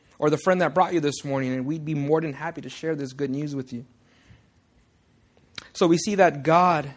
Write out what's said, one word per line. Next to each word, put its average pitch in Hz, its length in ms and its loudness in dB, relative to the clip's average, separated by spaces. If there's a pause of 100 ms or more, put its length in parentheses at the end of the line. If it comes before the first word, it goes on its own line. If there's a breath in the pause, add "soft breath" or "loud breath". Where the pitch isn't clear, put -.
(180 soft breath)
or 151 100 2
the 151 100 2
friend 185 220 2
that 151 140 2
brought 185 180 4
you 170 80 2
this 143 240 -2
morning, 135 280 -2
and 131 140 -4
we'd 156 180 -6
be 156 100 -4
more 147 260 2
than 160 120 -6
happy 151 300 -10
to 131 60 -12
share 160 280 -6
this 139 160 -6
good 135 180 -4
news 143 240 -4
with 135 180 -8
you. 120 120 -10 (1900 loud breath)
So - 140 2
we 170 120 4
see 208 160 -2
that 165 280 4
God 160 540 4